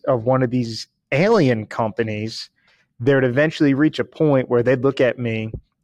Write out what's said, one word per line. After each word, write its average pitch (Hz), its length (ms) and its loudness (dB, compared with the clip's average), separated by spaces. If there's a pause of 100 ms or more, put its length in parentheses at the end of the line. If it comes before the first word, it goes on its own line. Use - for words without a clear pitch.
of 123 180 0
one 131 180 2
of 123 80 0
these 117 360 -4 (240)
alien 139 560 2
companies," 110 840 -6 (500)
there'd 131 240 2
eventually 139 500 2
reach 151 260 0
a 117 40 0
point 139 440 0
where 120 140 2
they'd 123 200 0
look 135 180 0
at 123 180 2
me 113 340 -6 (320)